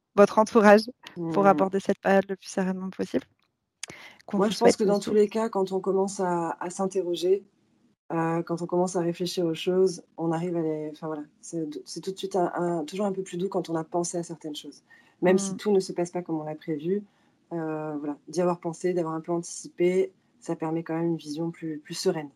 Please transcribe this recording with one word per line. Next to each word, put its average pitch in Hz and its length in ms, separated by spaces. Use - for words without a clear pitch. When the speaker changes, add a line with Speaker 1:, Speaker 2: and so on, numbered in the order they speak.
Speaker 1:
votre 202 240
entourage 214 420
pour 196 120
Speaker 2:
Mm. - 20
Speaker 1:
aborder 190 340
cette - 200
période 190 280
le 196 80
plus - 120
sereinement 185 420
possible. - 340
Qu'on 208 100
Speaker 2:
Moi, 196 120
Speaker 1:
vous 208 40
Speaker 2:
je - 60
pense 233 100
Speaker 1:
souhaite - 80
Speaker 2:
que 220 80
dans 196 140
Speaker 1:
aussi. 190 100
Speaker 2:
tous 208 60
les 208 140
cas, 220 200
quand 190 240
on 190 80
commence 190 400
à, 170 300
à 175 80
s'interroger, 185 760
euh, 165 300
quand 170 180
on 175 60
commence 180 280
à 180 60
réfléchir 175 460
aux 165 80
choses, 185 480
on 165 140
arrive 170 240
à 170 40
les, 156 320
enfin, 160 140
voilà, 151 160
c'est, 165 260
c'est - 160
tout 190 100
de 190 60
suite 190 180
un, 175 180
un, 175 300
toujours 190 220
un 196 60
peu 185 100
plus 175 160
doux 190 100
quand 175 220
on 165 40
a 160 100
pensé 175 340
à 170 40
certaines 160 320
choses. - 280
Même 185 160
si 196 160
Speaker 1:
Mm. - 20
Speaker 2:
tout 214 160
ne 190 80
se - 140
passe 175 160
pas 180 120
comme 165 160
on 151 60
l'a 151 100
prévu, 165 480
euh, 156 460
voilà, 147 180
d'y 165 140
avoir 175 180
pensé, 175 320
d'avoir 160 220
un 160 80
peu 175 100
anticipé, 180 800
ça 165 160
permet 165 280
quand 160 100
même 165 140
une 165 80
vision 151 340
plus, 160 280
plus 170 160
sereine 160 420